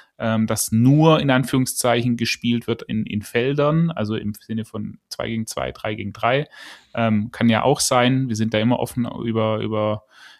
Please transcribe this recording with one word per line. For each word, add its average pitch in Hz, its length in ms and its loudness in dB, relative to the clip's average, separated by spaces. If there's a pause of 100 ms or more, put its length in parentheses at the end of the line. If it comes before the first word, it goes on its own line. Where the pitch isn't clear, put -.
(200)
ähm, 110 280 0
dass 110 260 -2
nur 151 480 6
in 143 100 0
Anführungszeichen 123 840 0
gespielt 117 500 -2
wird 117 140 -4
in, 110 240 -4
in 104 160 -4
Feldern, 143 680 0
also 110 240 -4
im 107 180 -4
Sinne 110 320 -8
von 104 420 -10
zwei - 220 -8
gegen 113 180 -4
zwei, 64 240 -6
drei 107 240 -8
gegen 101 160 -8
drei. 131 380 -2 (440)
Ähm, 110 380 0
kann - 160 0
ja 110 160 4
auch 143 160 2
sein. 131 480 2
Wir 113 80 -4
sind 110 180 -2
da 107 60 2
immer 120 200 2
offen, 120 280 -4 (160)
über, 110 360 0
über 107 440 -2 (360)